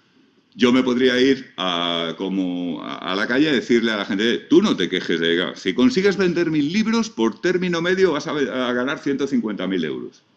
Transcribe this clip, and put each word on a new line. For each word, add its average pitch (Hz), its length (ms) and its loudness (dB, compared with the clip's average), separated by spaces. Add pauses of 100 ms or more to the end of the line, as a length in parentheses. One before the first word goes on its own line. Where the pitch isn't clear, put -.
(560)
yo 120 160 4
me 127 100 4
podría 123 380 2
ir 135 360 0
a, 85 600 -4
como 90 640 -4
a, 62 140 -10
a 90 180 -6
la 107 140 -2
calle 139 200 2
a 151 40 0
decirle 117 400 2
a 107 40 -2
la 98 100 -4
gente: 110 320 0
"Tú 160 220 4
no 190 160 4
te 87 120 -2
quejes 90 320 -2
de, 85 340 0
si 95 180 -4
consigues 170 440 2
vender 175 340 0
mil 151 220 0
libros, 220 380 0
por 110 300 -2
término 175 400 0
medio 185 300 2
vas 151 160 -2
a 139 60 -4
ve-, 139 180 -2
a 123 220 -2
ganar 127 260 -2
ciento 139 300 -2
cincuenta 107 400 -2
mil 90 160 -2
euros". 64 360 -8 (160)